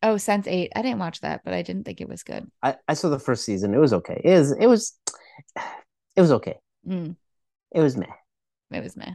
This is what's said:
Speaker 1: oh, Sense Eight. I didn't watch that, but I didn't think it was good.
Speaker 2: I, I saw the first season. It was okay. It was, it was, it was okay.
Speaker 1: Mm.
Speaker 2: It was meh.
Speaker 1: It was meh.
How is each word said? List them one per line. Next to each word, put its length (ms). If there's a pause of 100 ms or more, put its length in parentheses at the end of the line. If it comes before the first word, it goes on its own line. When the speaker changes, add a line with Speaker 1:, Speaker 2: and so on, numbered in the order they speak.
Speaker 1:
oh, 140
Sense 300
Eight. 280
I 80
didn't 160
watch 220
that, 220
but 120
I 80
didn't 220
think 160
it 80
was 140
good. 240 (140)
Speaker 2:
I, 140 (120)
I 60
saw 160
the 100
first 260
season. 280
It 60
was 140
okay. 300
It 140
was, 140
it 160
was, 260 (1200)
it 60
was 120
okay. 240 (300)
Speaker 1:
Mm. 280 (560)
Speaker 2:
It 100
was 160
meh. 80 (680)
Speaker 1:
It 120
was 120
meh. 200